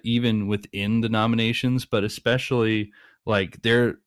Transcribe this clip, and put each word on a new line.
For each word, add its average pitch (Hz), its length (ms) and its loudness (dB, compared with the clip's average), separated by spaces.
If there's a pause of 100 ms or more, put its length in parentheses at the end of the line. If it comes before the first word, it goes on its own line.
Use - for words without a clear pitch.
even 113 440 0
within 104 540 -2
the 113 80 0
nominations, 113 760 0
but 104 200 -2
especially, 110 880 -2 (320)
like, 98 380 -2
they're 117 440 2